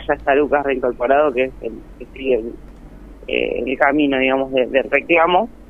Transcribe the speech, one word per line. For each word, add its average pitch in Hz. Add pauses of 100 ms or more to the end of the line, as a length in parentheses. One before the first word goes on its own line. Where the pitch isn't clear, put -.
ya 151
está 139
Lucas 143
reincorporado, 131
que 127
es 131 (100)
el 113 (260)
que 123
sigue 131
el, 117 (760)
eh, 62
el 131
camino, 143
digamos, 131
de, 127
del 123
reclamo, 170 (200)